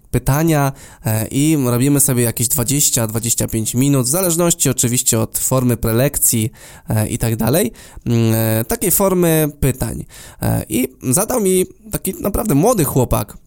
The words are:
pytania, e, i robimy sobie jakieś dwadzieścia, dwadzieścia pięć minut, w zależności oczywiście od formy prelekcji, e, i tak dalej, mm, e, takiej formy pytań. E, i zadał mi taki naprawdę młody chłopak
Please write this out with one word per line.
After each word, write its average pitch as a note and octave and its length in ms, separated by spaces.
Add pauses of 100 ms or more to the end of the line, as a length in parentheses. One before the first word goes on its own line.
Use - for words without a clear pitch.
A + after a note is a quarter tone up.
(100)
pytania, C#3+ 640 (320)
e, A2 220
i D3 380
robimy B2+ 360
sobie B2 220
jakieś A#2 260
dwadzieścia, B2 580
dwadzieścia A2+ 420
pięć A2+ 260
minut, C3+ 320
w B2 40
zależności E3+ 600
oczywiście A#2+ 500
od - 180
formy B2 380
prelekcji, A2+ 760 (380)
e, A2 200
i A#2 100
tak A#2 180
dalej, D3+ 360 (340)
mm, A2+ 280
e, A2 300
takiej G#3 260
formy E3+ 580 (120)
pytań. B2 440 (380)
E, A2+ 260
i - 200 (140)
zadał G3+ 380
mi F#3 260 (240)
taki - 300
naprawdę G#3 340
młody F#3 300
chłopak A#2 520 (100)